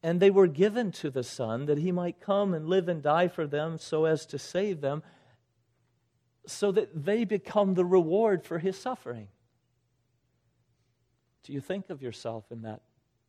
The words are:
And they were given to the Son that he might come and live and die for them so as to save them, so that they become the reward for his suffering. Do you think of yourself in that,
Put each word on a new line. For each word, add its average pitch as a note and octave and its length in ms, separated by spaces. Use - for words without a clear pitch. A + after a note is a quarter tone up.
And E3+ 200
they G3 100
were G3 160
given G3 460
to - 180
the B2+ 140
Son A#2+ 420
that D3 120
he E3+ 120
might F3 300
come G3+ 340
and D#3 140
live F3+ 200
and E3 140
die D#3 240
for E3 220
them D3+ 300
so D#3 260
as D#3+ 220
to D3 120
save F#3 420
them, C#3+ 220
so - 240
that E3 340
they G#3+ 200
become G3 500
the F3+ 100
reward F#3 600
for E3 160
his F#3+ 180
suffering. A#2+ 480
Do - 100
you C#3+ 80
think F#3 300
of D3 100
yourself A2+ 520
in A2+ 100
that, A2 180